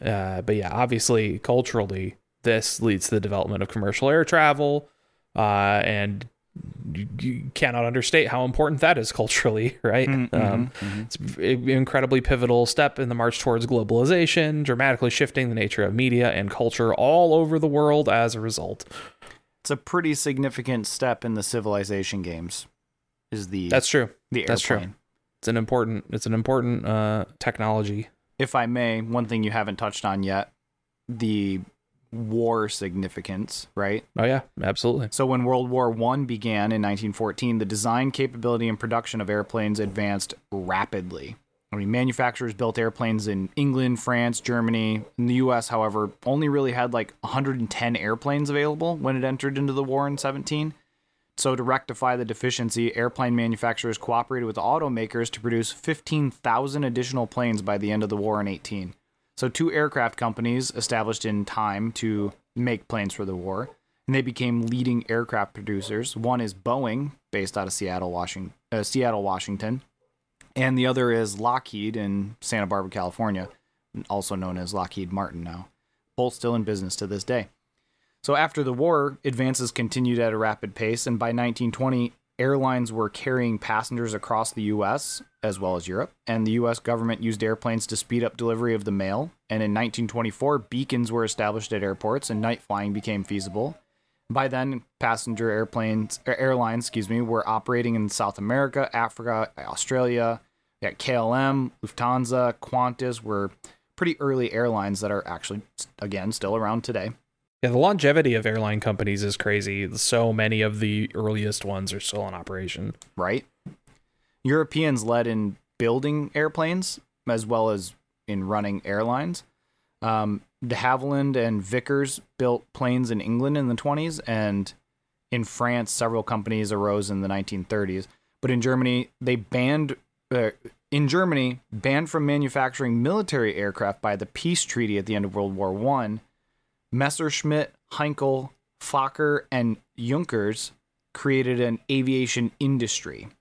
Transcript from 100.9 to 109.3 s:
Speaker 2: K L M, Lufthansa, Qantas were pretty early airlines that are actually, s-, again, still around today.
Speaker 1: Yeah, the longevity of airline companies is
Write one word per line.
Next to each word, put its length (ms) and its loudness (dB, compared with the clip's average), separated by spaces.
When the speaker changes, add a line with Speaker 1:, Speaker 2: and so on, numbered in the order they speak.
Speaker 2:
K 220 -2
L 200 2
M, 380 0
Lufthansa, 760 0
Qantas 600 -2
were 280 -2
pretty 240 -2
early 320 0
airlines 480 0
that 100 -2
are 180 -2
actually, 340 -8
s-, 100 -10
again, 340 -4
still 240 -2
around 260 0
today. 280 -4
Speaker 1:
Yeah, 80 2
the 80 4
longevity 560 6
of 120 2
airline 340 0
companies 420 0
is 140 -2